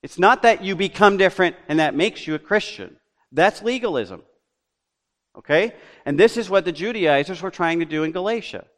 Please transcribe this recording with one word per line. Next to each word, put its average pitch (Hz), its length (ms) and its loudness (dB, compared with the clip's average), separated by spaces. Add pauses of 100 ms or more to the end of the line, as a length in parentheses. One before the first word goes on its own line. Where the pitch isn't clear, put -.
It's - 160 -18
not 202 240 4
that 226 220 4
you 190 120 -4
become 196 420 2
different 185 380 2 (120)
and 151 100 0
that 156 160 0
makes 185 320 -2
you 156 80 -4
a 151 40 -4
Christian. - 580 -4 (360)
That's 170 300 2
legalism. 185 600 -4 (1120)
Okay? 180 380 0 (320)
And 143 120 -4
this 220 200 4
is 208 100 -6
what 190 160 0
the 175 80 -4
Judaizers 165 680 -2
were 190 80 -8
trying 170 300 -2
to 165 40 -2
do 156 180 -4
in 156 80 -4
Galatia. 190 560 -8 (120)